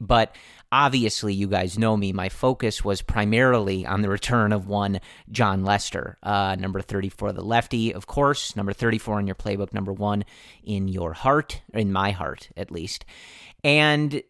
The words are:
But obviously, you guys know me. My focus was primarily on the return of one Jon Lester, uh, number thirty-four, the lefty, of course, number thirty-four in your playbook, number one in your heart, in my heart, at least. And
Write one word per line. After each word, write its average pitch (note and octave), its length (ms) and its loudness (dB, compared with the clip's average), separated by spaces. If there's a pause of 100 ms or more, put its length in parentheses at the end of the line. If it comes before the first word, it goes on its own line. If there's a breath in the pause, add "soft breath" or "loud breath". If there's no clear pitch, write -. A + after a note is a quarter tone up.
But A2+ 340 2 (360 loud breath)
obviously, B2 640 2
you G2 120 0
guys F#2 300 0
know A2 180 4
me. G2+ 180 0
My F#2+ 160 -4
focus B2+ 540 -2
was G2+ 200 -2
primarily G#2+ 840 2
on F#2+ 160 0
the G2+ 80 0
return G#2+ 420 2
of G2 160 0
one G2+ 320 0 (320 loud breath)
Jon G2 320 2
Lester, - 600 -2
uh, G2 320 0
number F#2+ 260 -4
thirty-four, G2 500 -4
the F#2 120 -8
lefty, A2+ 500 0
of - 140 -14
course, C#3+ 480 0
number G2 180 -2
thirty-four A2 460 -2
in G2 80 -2
your F#2 80 -4
playbook, G2+ 360 -4
number G2 220 -6
one G2+ 320 -2 (380 loud breath)
in G2 240 -2
your F2+ 260 -4
heart, C#3+ 480 0 (140)
in G2+ 160 0
my G2 180 2
heart, - 480 -8
at F2 140 -10
least. - 340 -10 (580 loud breath)
And D3 680 2